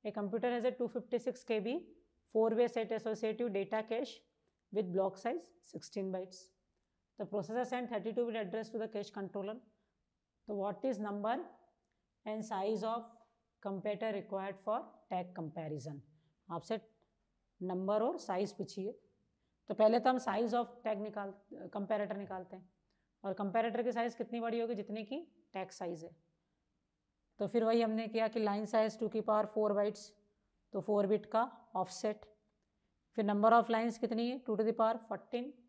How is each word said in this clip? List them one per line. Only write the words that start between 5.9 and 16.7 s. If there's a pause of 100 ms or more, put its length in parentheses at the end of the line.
bytes। (800)
The
processor
send
thirty-two
bit
address
to
the
cache
controller। (920)
तो
what
is
number (880)
and
size (120)
of (600)
comparator
required
for (320)
tag
comparison? (500)
आपसे (800)